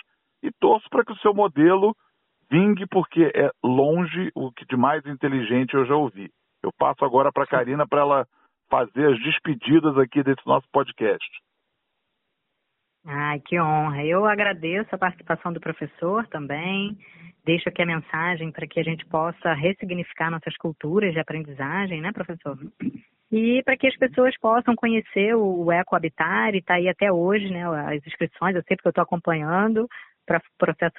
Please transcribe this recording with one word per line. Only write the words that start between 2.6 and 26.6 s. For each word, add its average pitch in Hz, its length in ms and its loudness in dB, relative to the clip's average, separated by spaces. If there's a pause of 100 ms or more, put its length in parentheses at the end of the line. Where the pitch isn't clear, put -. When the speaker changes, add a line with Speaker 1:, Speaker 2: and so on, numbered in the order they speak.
Speaker 1:
porque 165 460 2
é - 160 2 (140)
longe 156 720 2
o 127 160 -8
que - 140 -20
de 123 120 -4
mais 139 280 2
inteligente 135 680 -2
eu 139 120 2
já 135 100 2
ouvi. 98 340 -4 (340)
Eu - 140 -4
passo 135 260 0
agora 135 280 4
pra 139 160 0
Karina 135 400 0
pra 147 140 2
ela 139 260 2 (420)
fazer 131 420 2
as 117 120 0
despedidas 151 760 2
aqui 135 260 2
desse 135 220 -2
nosso 135 260 0
podcast. 113 560 0 (1800)
Speaker 2:
Ai, 147 340 -6
que 170 200 -4
honra. 156 460 0
Eu 180 200 2
agradeço 202 680 -2
a 185 40 -6
participação 180 540 -4
do 165 80 -8
professor 170 680 -6
também. 170 720 -6 (460)
Deixo 170 240 0
aqui 175 140 -2
a 170 40 0
mensagem 160 680 -4
para 156 160 -12
que - 120 -4
a 156 40 0
gente 160 240 -6
possa 165 460 -2
ressignificar 175 760 -4
nossas 165 280 -8
culturas 170 560 -2
de 160 60 -2
aprendizagem, 156 800 -6
né, 175 120 -6
professor? 170 460 -10 (760)
E 233 320 2
para 269 140 0
que 269 100 0
as 254 100 0
pessoas 254 420 2
possam 233 360 2
conhecer 220 600 0
o, 190 300 0
o 170 60 2
Eco 175 240 0
Habitare, 185 680 -2